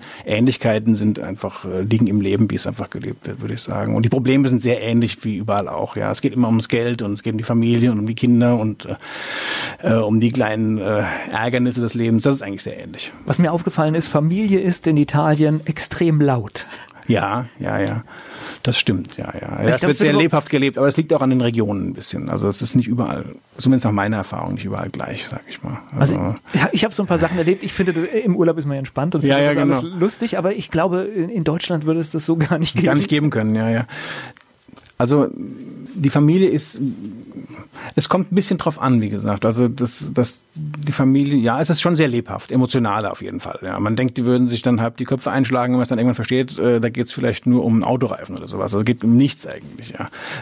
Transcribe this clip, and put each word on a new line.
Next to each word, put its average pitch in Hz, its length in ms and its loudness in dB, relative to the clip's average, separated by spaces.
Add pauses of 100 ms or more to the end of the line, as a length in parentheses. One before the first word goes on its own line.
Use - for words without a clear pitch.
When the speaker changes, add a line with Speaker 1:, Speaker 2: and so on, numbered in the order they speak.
(260)
Speaker 1:
Ähnlichkeiten 113 680 2
sind 107 240 0
einfach, 95 460 -8
äh, 92 160 -4
liegen 110 240 2
im 104 160 2
Leben, 101 300 2
wie 101 40 0
es - 120 -6
einfach 101 240 -8
gelebt - 360 -10
wird, 104 140 -10
würde 110 140 -6
ich 117 60 -10
sagen. 107 340 -4
Und 110 80 4
die 120 60 2
Probleme 131 380 4
sind 123 140 2
sehr 117 200 2
ähnlich 117 420 0
wie 107 140 -4
überall 104 300 -2
auch, - 280 -6
ja. 104 160 -2
Es 104 100 -6
geht 123 120 0
immer 120 160 2
ums 113 180 2
Geld 120 340 -2
und 101 120 -4
es 101 100 -8
geht 113 100 -4
um 110 60 -4
die 113 40 -6
Familie 117 480 2
und 107 80 0
um 104 60 -2
die 113 100 -4
Kinder 120 440 4
und, 110 260 -4
äh, 98 100 -8 (840)
äh, 110 120 2
um 110 260 4
die 117 120 4
kleinen, 110 480 0
äh, 104 240 0 (280)
Ärgernisse 120 500 0
des 117 120 -2
Lebens. 117 300 2
Das 139 120 2
ist 135 60 -6
eigentlich 101 220 -8
sehr - 160 -10
ähnlich. - 320 -14 (140)
Speaker 2:
Was - 140 0
mir 165 140 4
aufgefallen 165 420 0
ist: 165 140 -2
Familie 185 500 2
ist 185 280 0
in 156 100 4
Italien 151 680 4
extrem 156 540 0
laut. 127 460 0 (420)
Speaker 1:
Ja, 107 380 0 (140)
ja, 104 200 -2
ja. 104 240 -2 (580)
Das 131 160 0
stimmt, - 400 -2
ja, - 160 -8
ja. - 300 -8
Ja, - 60 2
Speaker 2:
Ich 127 60 4
Speaker 1:
es 127 40 0
Speaker 2:
glaub, - 40 -8
Speaker 1:
wird 175 80 4
Speaker 2:
es 127 80 0
Speaker 1:
sehr 151 120 4
Speaker 2:
wird 147 120 4
Speaker 1:
lebhaft 160 260 2
gelebt, 139 280 2
aber 135 100 4
es 139 100 2
liegt 160 160 2
auch 147 80 4
an 131 80 4
den 127 120 4
Regionen 104 460 0
ein 90 60 -6
bisschen. - 360 -8
Also 101 200 0
es 98 120 -4
ist 120 140 0
nicht 120 120 4
überall, 110 380 -2 (320)
zumindest 127 280 4
nach 104 80 2
meiner 104 240 2
Erfahrung, 92 380 -6
nicht 98 100 -8
überall 95 240 -6
gleich, - 420 -8
sag - 160 -8
ich - 160 -16
mal. - 140 -8 (200)
Speaker 2:
Also, 143 200 2
Speaker 1:
Also 98 180 -2 (180)
Speaker 2:
ja, 147 200 2
ich 214 100 0
hab 214 100 -2
so - 100 -2
ein 180 40 -2
paar 175 100 2
Sachen 165 200 0
erlebt. 180 260 2
Ich 196 100 -6
finde, 185 200 0
im 180 420 0
Urlaub 160 220 2
ist 151 80 -4
man 143 100 -2
ja 139 40 -6
entspannt 135 360 -4
und 143 80 0
Speaker 1:
Ja, 139 140 4
Speaker 2:
findet 143 180 4
Speaker 1:
ja, 143 80 2
Speaker 2:
das - 0 - (140)
alles 123 60 0
Speaker 1:
genau. 175 160 -8
Speaker 2:
lustig, 214 380 -2
aber 185 180 0
ich 180 160 -8
glaube, 175 320 2
in, 190 260 -4
in 214 160 -2
Deutschland 156 400 -2
würde 160 160 2
es 156 100 -8
das 156 140 -4
so 165 120 2
<laughs> - 0 -
gar 156 220 0
nicht 160 160 0
geben. 160 100 2
Speaker 1:
Gar 135 100 4
nicht 170 120 2
geben 151 220 2
können, 110 260 0
ja, 110 140 0
ja. 113 160 0 (1120)
Also 127 360 4
die - 760 -6
Familie 156 400 6
ist, - 280 -2 (1160)
es - 140 0
kommt 185 240 0
ein - 20 2
bisschen 196 220 2
drauf - 240 -4
an, 127 200 4
wie 107 80 0
gesagt. 104 360 -2
Also 117 240 4
das, 127 440 -4
das, - 280 -2 (140)
die 151 360 -6
Familie, 139 460 4
ja, 117 240 2
es 151 80 0
ist 165 100 0
schon 175 160 2
sehr 151 140 4
lebhaft, 113 420 -4
emotional 120 540 2
auf - 160 -6
jeden 98 180 -10
Fall. - 220 -10
Ja, 95 180 -6
man 107 160 0
denkt, 127 220 0
die 123 80 0
würden 123 240 4
sich 117 120 -2
dann 120 200 2
halb 117 160 -2
die 131 80 -6
Köpfe - 260 -2
einschlagen, 123 400 0
wenn 127 60 2
man 123 60 2
es 120 60 -2
dann 123 100 0
irgendwann 120 160 2
versteht, 123 420 -2
äh, 117 240 2
da 117 80 0
geht's 117 240 -4
vielleicht 117 340 -2
nur 123 160 4
um 113 120 4
einen 110 100 4
Autoreifen 120 500 -2
oder 87 140 -12
sowas. 95 240 -4
Also 101 60 2
es 107 60 0
geht 120 200 0
um 117 100 6
nichts 139 320 2
eigentlich, - 440 -14
ja. - 180 -10 (320)